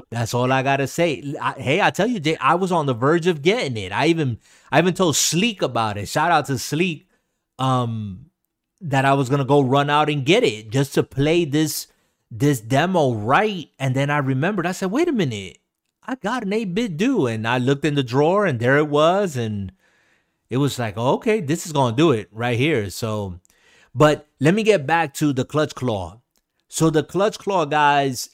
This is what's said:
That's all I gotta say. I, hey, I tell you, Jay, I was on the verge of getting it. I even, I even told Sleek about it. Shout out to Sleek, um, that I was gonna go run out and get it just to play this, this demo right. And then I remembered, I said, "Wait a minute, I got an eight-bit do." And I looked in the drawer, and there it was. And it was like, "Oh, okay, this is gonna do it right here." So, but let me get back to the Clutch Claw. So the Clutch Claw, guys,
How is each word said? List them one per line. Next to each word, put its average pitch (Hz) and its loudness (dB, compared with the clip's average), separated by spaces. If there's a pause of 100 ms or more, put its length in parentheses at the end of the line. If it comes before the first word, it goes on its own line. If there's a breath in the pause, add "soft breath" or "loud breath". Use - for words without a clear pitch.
(120)
That's 120 -4
all 127 0
I 131 2
gotta 135 0
say. 143 -4
I, 127 -4
hey, 143 -2
I 175 4
tell 180 0
you, 240 -2
Jay, 156 -2
I 139 2
was 180 -2
on 160 0
the 135 0
verge 156 0
of 156 0
getting 170 0
it. 95 -8
I 117 0
even, 156 0 (320 soft breath)
I 135 4
even 175 2
told 165 0
Sleek 202 -2
about 117 -2
it. 101 -8
Shout 160 0
out 147 2
to 131 -4
Sleek, 160 -6 (500)
um, 117 -4 (520)
that 151 0
I 139 4
was 139 2
gonna 139 0
go 143 4
run 139 2
out 151 2
and 147 -2
get 180 4
it 110 -2
just 135 -2
to 156 2
play 160 0
this, 151 -2 (420)
this 135 0
demo 139 2
right. 151 0 (100)
And 135 -2
then 139 0
I 147 0
remembered, 151 -2
I 185 -4
said, 185 -4
"Wait 330 0
a - 0
minute, 117 -4 (500)
I 262 -8
got 240 -6
an 196 -4
eight-bit 214 -2
do." 208 2
And 113 -2
I 127 2
looked 135 0
in 147 0
the 139 2
drawer, 151 2
and 135 0
there 127 4
it 151 2
was. 160 2
And 107 -6 (760)
it 120 -2
was 139 0
like, 107 -4
"Oh, 127 0
okay, 220 0
this 160 -4
is 175 -12
gonna 127 2
do 156 4
it 107 -2
right 113 -2
here." 123 0
So, 101 -6 (540 soft breath)
but 147 4 (120)
let 151 4
me 220 0
get 202 2
back 160 0
to 147 0
the 127 -4
Clutch 151 -4
Claw. 104 -6 (460)
So 160 2
the 147 2
Clutch 196 -2
Claw, 185 0
guys, 143 2